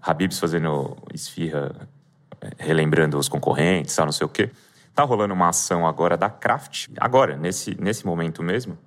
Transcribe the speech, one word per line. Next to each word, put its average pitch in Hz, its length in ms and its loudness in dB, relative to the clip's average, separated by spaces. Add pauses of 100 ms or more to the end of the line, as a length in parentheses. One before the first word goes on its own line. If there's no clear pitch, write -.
Habib's 85 380 0
fazendo 78 580 0 (160)
esfirra, 78 760 -6 (680)
relembrando 78 600 4
os 69 100 0
concorrentes, 76 640 0
tal, 80 120 2
não 76 60 -2
sei 78 120 -2
o 73 40 -2
quê. 107 220 -2 (440)
Tá 143 80 4
rolando 107 320 2
uma 90 140 4
ação 85 360 0
agora 82 320 2
da 95 140 2
Kraft, - 680 -6
agora, 123 400 2
nesse, 90 440 -6
nesse - 260 -2
momento 82 340 -2
mesmo 90 460 -4